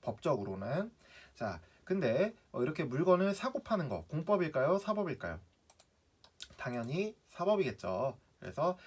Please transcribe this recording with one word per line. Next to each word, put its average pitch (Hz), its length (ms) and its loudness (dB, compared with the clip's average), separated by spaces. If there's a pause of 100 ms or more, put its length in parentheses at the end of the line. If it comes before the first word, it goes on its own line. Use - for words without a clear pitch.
법적으로는. 117 880 -2 (420)
자, 98 280 -6 (240)
근데, 180 500 2 (160)
어, 123 100 -2
이렇게 156 220 0
물건을 180 500 4
사고 254 300 -4
파는 185 240 -2
거 87 220 -4
공법일까요? 165 680 2
사법일까요? 180 640 -4 (1160)
당연히 131 580 -4 (140)
사법이겠죠. 135 880 0 (240)
그래서 165 460 0